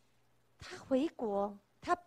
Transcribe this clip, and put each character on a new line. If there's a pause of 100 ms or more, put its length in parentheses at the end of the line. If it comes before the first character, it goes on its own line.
(560)
他
回
国， (240)
他 (120)